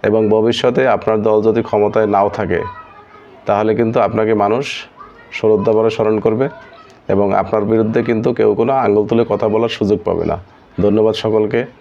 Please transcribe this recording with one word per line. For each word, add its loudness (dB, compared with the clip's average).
এবং 2
ভবিষ্যতে 2
আপনার 0
দল 2
যদি 2
ক্ষমতায় 0
নাও 2
থাকে, -2
তাহলে 0
কিন্তু 0
আপনাকে 0
মানুষ -2
শ্রদ্ধাভরে 2
স্মরণ 0
করবে 0
এবং 0
আপনার 0
বিরুদ্ধে 0
কিন্তু -2
কেউ 2
কোনো 0
আঙুল 2
তুলে 2
কথা 0
বলার 0
সুযোগ -2
পাবে -2
না। -2
ধন্যবাদ 2
সকলকে। -2